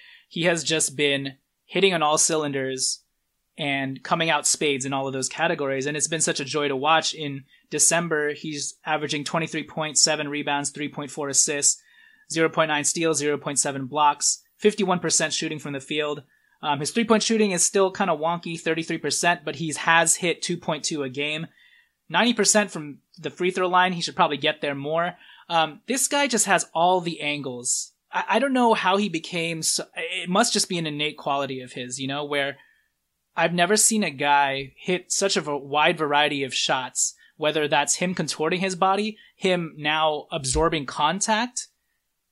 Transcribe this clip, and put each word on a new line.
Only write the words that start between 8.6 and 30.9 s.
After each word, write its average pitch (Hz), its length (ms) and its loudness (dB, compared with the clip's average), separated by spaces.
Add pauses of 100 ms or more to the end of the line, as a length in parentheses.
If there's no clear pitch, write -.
averaging 151 380 -2
twenty-three 160 400 -4
points, 156 400 -4
seven 151 240 2
rebounds, 143 420 -4
three 147 180 -8
point 143 220 -12
four 143 200 -8
assists, 143 520 0 (500)
zero 160 160 2
point 160 200 0
nine 147 160 0
steals, 160 340 0
zero 147 220 0
point 143 180 -8
seven 139 300 -2
blocks, 143 560 2 (140)
fifty-one 190 420 2
percent 160 340 0
shooting 156 240 -2
from 143 160 -8
the 139 60 -6
field. 147 420 -4 (400)
Um, 147 200 -2
his 143 100 -2
three-point 226 320 4
shooting 214 280 2
is 175 120 0
still 196 280 4
kinda 190 220 0
wonky, 165 460 -2
thirty-three 160 400 -2
percent, 170 440 0
but 156 120 -6
he 156 220 -6
has 165 400 4
hit 170 260 -2
two 175 140 -4
point 156 260 -4
two 151 200 -4
a 135 60 -6
game. 147 380 -6 (600)
Ninety 208 260 2
percent 208 380 2
from 147 280 -10 (180)
the 156 120 -8
free 180 220 -2
throw 185 160 0
line, 180 260 4
he 170 80 -6
should 151 140 -6
probably 156 220 2
get 151 240 -2
there 143 140 -2
more. 160 400 -2 (340)
Um, 160 380 0
this 262 200 0
guy 285 200 0
just 226 180 0
has 185 280 2
all 180 280 4
the 165 200 -6
angles. 139 720 -6 (200)
I, 185 180 -2
I 208 100 2
don't 269 140 0
know 247 200 4
how 190 240 2
he 208 120 0
became 165 520 -4
so, - 220 0 (120)
it 175 340 -6
must 208 240 2
just - 160 0
be 180 80 -2
an 165 100 -2
innate 151 300 -4